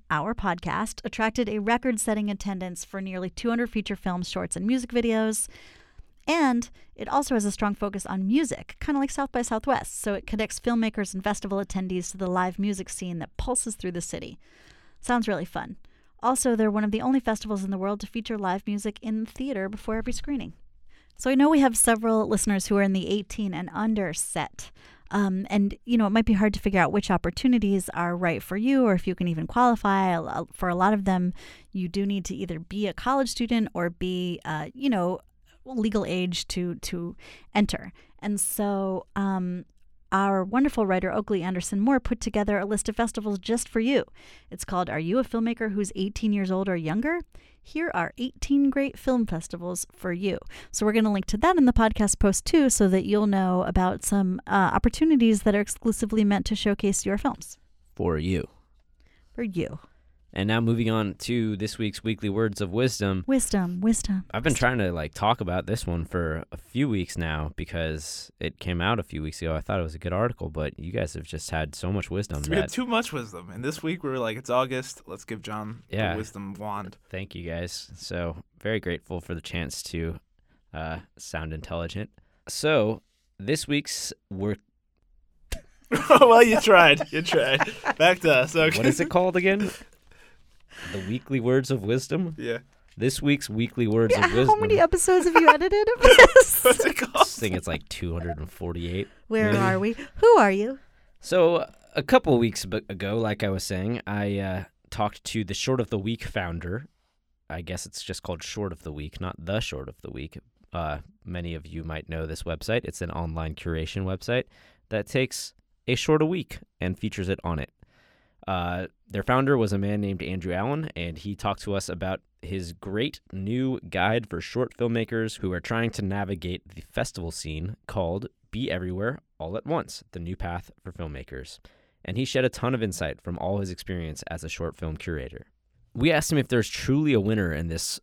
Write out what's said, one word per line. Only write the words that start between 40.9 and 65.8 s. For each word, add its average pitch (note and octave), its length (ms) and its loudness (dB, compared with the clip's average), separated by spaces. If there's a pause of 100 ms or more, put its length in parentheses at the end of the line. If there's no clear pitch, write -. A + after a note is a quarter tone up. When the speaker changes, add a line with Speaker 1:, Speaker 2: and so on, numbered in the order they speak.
Speaker 1:
Oakley G3+ 300 -2
Anderson F#3 380 -2
Moore, B3+ 200 4
put - 200 -4
together G#3 380 0
a F3+ 80 -2
list G#3 220 -2
of G#3+ 80 -4
festivals G#3+ 420 -2
just A3+ 300 -2
for A3+ 120 0
you. B3 240 2 (460)
It's - 140 -12
called F3+ 260 -2
Are B2 100 -2
You F3 180 0
a C4 60 2
Filmmaker A3+ 480 -2
Who's G3 220 -4
Eighteen G#3 380 -2
Years G3 180 0
Old F#3+ 180 -2
or F#3 80 0
Younger? A3 440 -2 (420)
Here D#4+ 320 -4
are E3+ 240 -2
eighteen C#4 520 0
great C#4 280 -2
film B3 280 0
festivals F3 680 -6
for F3+ 180 -4
you. F#3 260 -2 (340)
So - 140 0
we're G#3+ 60 4
gonna G#3+ 200 4
link G3+ 140 -2
to - 120 0
that F4 180 4
in C#4 100 8
the B3 60 8
podcast G#3+ 460 4
post, G3 260 4
too, C#4+ 260 6
so G3+ 180 6
that F#3 160 4
you'll G#3 220 2
know F#3 380 4
about F#3 400 0
some, F#3+ 420 2
uh, F#3+ 260 4
opportunities A#3 720 4
that G#3 120 4
are G#3 60 2
exclusively A3 640 0
meant G3+ 220 2
to A3 100 -2
showcase G3+ 500 0
your G3 120 0
films. - 400 -6 (360)
Speaker 2:
For E2+ 240 0
you. F2 300 -2 (840)
Speaker 1:
For A#3+ 80 -6
you. F3+ 360 -6 (540)
Speaker 2:
And F#2+ 140 -2
now A2+ 140 2
moving A#2 280 2
on A2 260 0
to A2+ 420 -2
this G#2 200 -6
week's G#2+ 280 -4
Weekly A2 240 -2
Words G#2+ 320 0
of F#2+ 100 -4
Wisdom. G2+ 560 0
Speaker 1:
Wisdom, F#3 540 0
wisdom, G3+ 520 0
Speaker 2:
I've A#2 120 -2
been D3+ 80 4
Speaker 1:
wisdom. - 80 0
Speaker 2:
trying B2+ 180 4
to, F#2 140 2
like, D#2 200 -4
talk A2 280 2
about F2+ 260 -2
this G2+ 220 -4